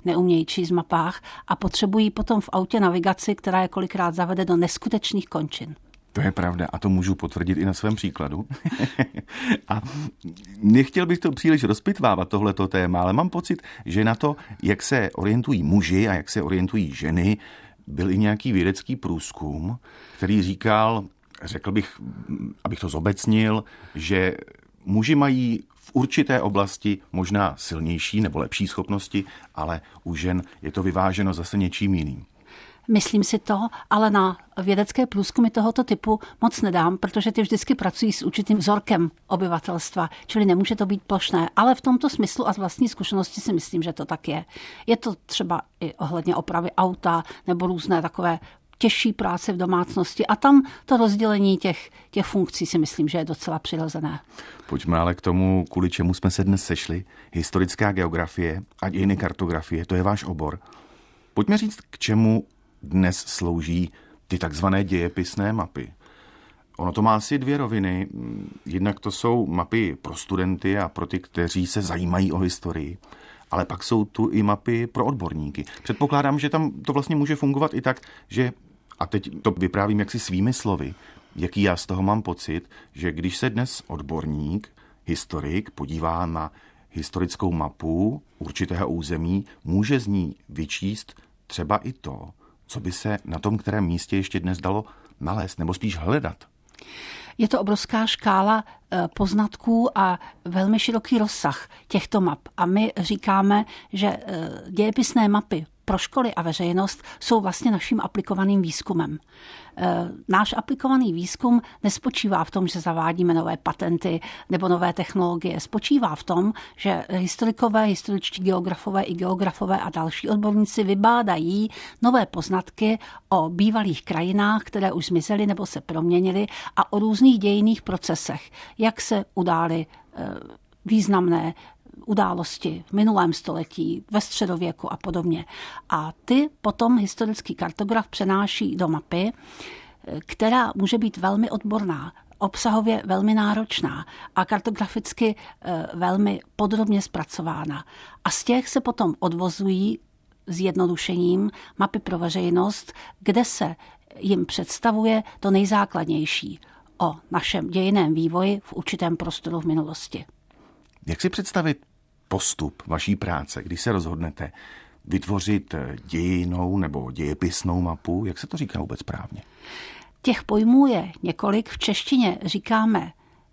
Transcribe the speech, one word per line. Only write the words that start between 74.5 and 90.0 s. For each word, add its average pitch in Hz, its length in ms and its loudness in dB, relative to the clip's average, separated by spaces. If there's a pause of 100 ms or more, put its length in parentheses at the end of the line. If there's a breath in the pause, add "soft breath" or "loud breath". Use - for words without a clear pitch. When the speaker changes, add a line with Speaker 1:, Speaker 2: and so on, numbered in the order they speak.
Speaker 2:
pro 113 180 -2
odborníky. 78 600 -4 (180 loud breath)
Předpokládám, 143 560 0
že 143 100 -2
tam 156 220 0
to - 220 -4
vlastně 143 220 0
může 147 200 0
fungovat 139 380 0
i 127 80 -4
tak, 131 200 -2 (260 loud breath)
že, 123 240 0 (480)
a 85 60 -4
teď 98 240 -4 (120)
to 107 100 0
vyprávím 98 480 0
jaksi 101 200 -4
svými 98 340 0
slovy, 82 400 -2 (420 loud breath)
jaký 90 260 -2
já 95 140 4
z - 100 -6
toho 95 180 -4
mám 107 180 2
pocit, - 480 -6 (240 loud breath)
že 80 180 -4
když 82 260 -4
se 127 120 -2
dnes 120 380 -4
odborník, 78 800 -6 (360 soft breath)
historik 85 640 -4
podívá 80 540 -4
na 78 260 -6 (380 soft breath)
historickou 87 640 -4
mapu 80 720 -2 (180)
určitého 87 500 -4
území, 82 560 -2 (180 loud breath)
může 104 360 2
z 110 80 -8